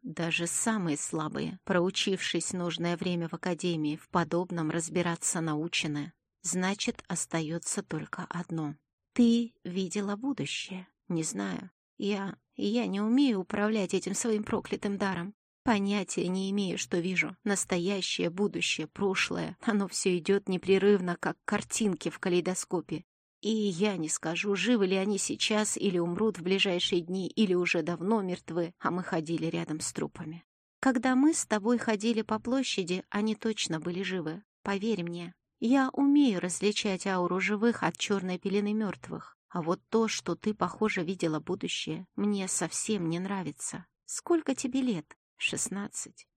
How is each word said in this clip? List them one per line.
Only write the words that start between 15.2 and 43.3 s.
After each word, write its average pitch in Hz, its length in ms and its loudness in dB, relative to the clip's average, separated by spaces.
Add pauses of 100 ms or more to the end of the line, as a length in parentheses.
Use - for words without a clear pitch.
Понятия 196 640 2
не 190 240 0
имею, 196 280 0
что - 200 -2
вижу. 185 460 -2
Настоящее, 185 840 0
будущее, 170 560 0
прошлое. 180 760 -2
Оно 202 280 2
всё - 280 2
идёт 196 320 2
непрерывно, 185 720 4
как 165 240 -2
картинки 208 640 0
в - 100 -6
калейдоскопе. 175 840 0 (380)
И 208 80 0
я 208 460 2
не 156 120 -2
скажу, 170 480 -2
живы 202 300 4
ли 190 100 2
они 196 220 2
сейчас, - 580 0
или 180 220 2
умрут 175 400 2
в 165 40 -10
ближайшие 185 600 2
дни, 180 260 -4
или 190 260 4
уже 175 280 2
давно 175 400 0
мертвы, 175 560 -2
а - 120 -2
мы 180 120 -2
ходили 165 440 -2
рядом 165 340 -4
с - 120 -6
трупами. 156 520 -8 (360)
Когда 254 340 4
мы 294 200 6
с - 100 -2
тобой 214 320 2
ходили 220 460 0
по 214 160 -2
площади, 196 720 -2
они 214 240 0
точно 214 460 -2
были 175 220 -4
живы. 180 400 -4 (200)
Поверь 196 420 -2
мне, 175 300 -8 (240)
я 262 340 4
умею 277 480 6
различать 190 640 0
ауру 180 320 2
живых 208 440 2
от 165 160 0
чёрной 185 400 -2
пелены 208 340 0
мёртвых. 190 640 -6 (140)
А 175 120 -2
вот 165 180 0 (100)
то, 220 180 4
что - 280 -4
ты, 214 180 -2
похоже, 190 480 -2
видела 165 360 -2
будущее, 175 680 -6 (100)
мне 202 320 0
совсем 180 640 -2
не 170 80 0
нравится. 185 680 -6 (200)